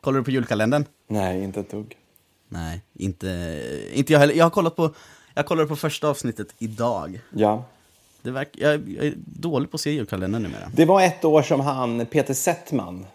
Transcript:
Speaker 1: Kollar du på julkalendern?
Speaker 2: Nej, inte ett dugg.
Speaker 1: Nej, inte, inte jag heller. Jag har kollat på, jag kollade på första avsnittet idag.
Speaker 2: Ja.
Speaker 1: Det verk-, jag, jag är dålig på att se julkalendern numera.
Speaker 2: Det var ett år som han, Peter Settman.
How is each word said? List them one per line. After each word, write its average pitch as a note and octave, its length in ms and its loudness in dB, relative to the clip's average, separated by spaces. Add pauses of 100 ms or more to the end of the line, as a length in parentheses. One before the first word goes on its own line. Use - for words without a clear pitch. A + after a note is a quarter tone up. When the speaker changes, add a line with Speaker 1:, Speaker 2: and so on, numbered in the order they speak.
Speaker 1:
Kollar C3+ 180 0
du B2+ 60 -2
på C#3 60 -2
julkalendern? B2+ 540 2 (220)
Speaker 2:
Nej, F#2+ 360 -2
inte G2 160 -6
ett F#2+ 120 -8
dugg. G#2 240 -10 (540)
Speaker 1:
Nej, E2+ 320 -8 (180)
inte, F2 600 -6 (340)
inte C#3 200 2
jag D3 60 8
heller. D3 140 8
Jag E3 120 6
har E3+ 40 4
kollat E3 260 0
på, D#3+ 160 2 (420)
jag D3 120 -2
kollade D#3+ 220 0
på D3+ 80 -4
första D3+ 320 -4
avsnittet A#2 400 -4 (120)
idag. A2 600 -4 (140)
Speaker 2:
Ja. G#2+ 300 2 (580)
Speaker 1:
Det B2 100 -8
verk-, C3+ 260 -6
jag, D3 140 2 (260)
jag D3+ 80 -2
är D3+ 80 -2 (120)
dålig D3+ 460 -4
på - 40 -12
att D3+ 60 -6
se D3 100 -2
julkalendern G#2 520 -4
numera. C#2+ 320 -10
Speaker 2:
Det D#3+ 100 8
var F#3+ 160 6
ett F3+ 240 2
år D#3 160 6
som C#3 180 2
han, B2+ 460 -2
Peter C#3 280 0
Settman. G2+ 800 -4